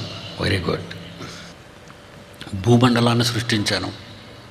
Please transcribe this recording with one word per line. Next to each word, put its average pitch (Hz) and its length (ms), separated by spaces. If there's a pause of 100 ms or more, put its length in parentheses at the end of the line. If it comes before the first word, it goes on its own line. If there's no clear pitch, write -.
(420)
Very 90 240
good. - 160 (1700)
భూమండలాన్ని 117 680
సృష్టించాను, 101 680 (600)